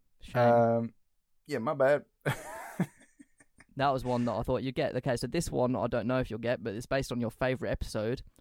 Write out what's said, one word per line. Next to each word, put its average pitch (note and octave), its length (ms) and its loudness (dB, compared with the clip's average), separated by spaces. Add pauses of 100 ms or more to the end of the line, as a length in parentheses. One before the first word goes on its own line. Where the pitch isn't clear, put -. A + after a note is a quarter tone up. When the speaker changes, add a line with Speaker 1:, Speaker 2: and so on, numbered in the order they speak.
(220)
Speaker 1:
Shame. A#2+ 280 2
Speaker 2:
Um, A#2 440 4 (520)
yeah, C#3+ 120 -4
my B2+ 160 -2
bad. C#3 300 4 (200)
<laughs> C#3 100 0 (1400)
Speaker 1:
That C#3 140 2
was B2+ 140 -2
one B2 180 2
that A#2+ 80 0
I G#2+ 100 -2
thought A#2+ 200 0
you'd C3 120 -4
get. D3 220 0
Okay, B2+ 220 0
so C3+ 80 -4
this E3+ 240 -2
one B2+ 260 2
I G#2 100 0
don't A2+ 200 -2
know B2+ 120 2
if B2+ 120 -2
you'll A2 80 -6
get, A#2 260 -2
but G#2+ 100 -4
it's A#2+ 120 -8
based C3+ 260 -2
on A#2+ 80 -2
your A2+ 100 -2
favourite B2+ 400 -2
episode. A#2 520 -4 (180)